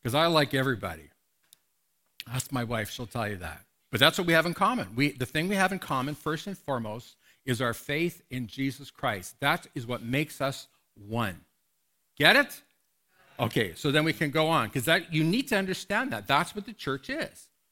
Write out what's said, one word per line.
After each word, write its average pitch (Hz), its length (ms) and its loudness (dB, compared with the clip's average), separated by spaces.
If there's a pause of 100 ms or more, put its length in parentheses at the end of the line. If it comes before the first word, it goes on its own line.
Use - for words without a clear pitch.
'cause 123 140 -2
I 160 120 4
like 151 260 4
everybody. 104 560 -2 (1160)
Ask 127 280 -6
my 123 100 -2
wife, 110 260 -2
she'll - 160 -10
tell 107 220 -4
you 104 80 -4
that. 82 300 -10 (260)
But 113 80 0
that's 156 180 6
what 185 100 0
we 170 40 4
have 160 140 6
in 175 80 -2
common. 190 420 0
We, 139 160 2
the 120 140 -6
thing 160 240 -2
we 208 60 0
have 190 180 2
in 185 60 -4
common, 139 360 -4
first 156 320 -6
and 196 100 -8
foremost, 117 600 -6 (260)
is 123 180 -2
our 120 120 0
faith 160 560 -4
in 127 180 -6
Jesus 135 420 -6
Christ. 104 520 -6
That 151 340 0
is 120 100 -6
what 117 180 -6
makes 135 360 -2
us 139 280 -4 (280)
one. 104 480 -6 (720)
Get 175 220 8
it? - 240 2 (800)
Okay, 107 360 2
so 143 160 -2
then 156 140 4
we 160 80 2
can 151 180 -2
go 156 160 2
on, 139 220 4
'cause 123 160 -2
that, 170 280 2
you 160 120 4
need 220 240 0
to 214 80 2
understand 202 560 -2
that. 104 140 -8
That's 147 280 2
what 208 100 -8
the 233 80 -14
church 139 360 -6
is. - 400 -8 (220)